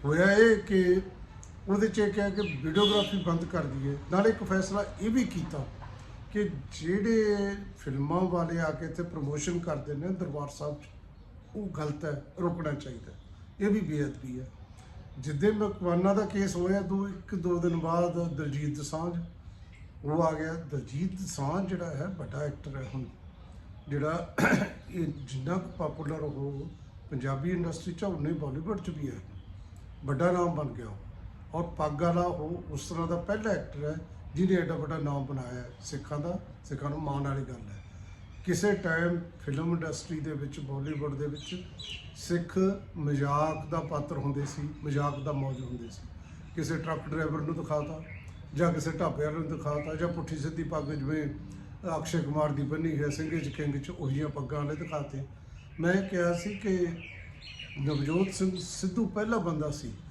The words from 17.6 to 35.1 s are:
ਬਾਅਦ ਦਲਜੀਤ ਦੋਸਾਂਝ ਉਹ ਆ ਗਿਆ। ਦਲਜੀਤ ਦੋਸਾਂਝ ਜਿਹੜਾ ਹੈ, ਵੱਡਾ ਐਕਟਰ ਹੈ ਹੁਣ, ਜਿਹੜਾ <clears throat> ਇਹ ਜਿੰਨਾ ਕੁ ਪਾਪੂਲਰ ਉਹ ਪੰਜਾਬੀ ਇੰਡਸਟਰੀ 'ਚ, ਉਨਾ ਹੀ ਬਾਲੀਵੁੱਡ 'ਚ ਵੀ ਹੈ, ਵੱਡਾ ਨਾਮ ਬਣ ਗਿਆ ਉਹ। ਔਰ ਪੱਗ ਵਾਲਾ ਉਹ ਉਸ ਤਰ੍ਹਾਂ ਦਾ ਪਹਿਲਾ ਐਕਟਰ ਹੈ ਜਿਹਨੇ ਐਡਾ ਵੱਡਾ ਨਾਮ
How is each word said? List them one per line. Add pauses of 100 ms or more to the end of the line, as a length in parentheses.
ਬਾਅਦ
ਦਲਜੀਤ
ਦੋਸਾਂਝ (800)
ਉਹ
ਆ
ਗਿਆ।
ਦਲਜੀਤ
ਦੋਸਾਂਝ
ਜਿਹੜਾ
ਹੈ,
ਵੱਡਾ
ਐਕਟਰ
ਹੈ
ਹੁਣ, (840)
ਜਿਹੜਾ (280)
<clears throat>
ਇਹ
ਜਿੰਨਾ
ਕੁ
ਪਾਪੂਲਰ
ਉਹ (400)
ਪੰਜਾਬੀ
ਇੰਡਸਟਰੀ
'ਚ,
ਉਨਾ
ਹੀ
ਬਾਲੀਵੁੱਡ
'ਚ
ਵੀ
ਹੈ, (880)
ਵੱਡਾ
ਨਾਮ
ਬਣ
ਗਿਆ
ਉਹ। (580)
ਔਰ
ਪੱਗ
ਵਾਲਾ
ਉਹ
ਉਸ
ਤਰ੍ਹਾਂ
ਦਾ
ਪਹਿਲਾ
ਐਕਟਰ
ਹੈ (380)
ਜਿਹਨੇ
ਐਡਾ
ਵੱਡਾ
ਨਾਮ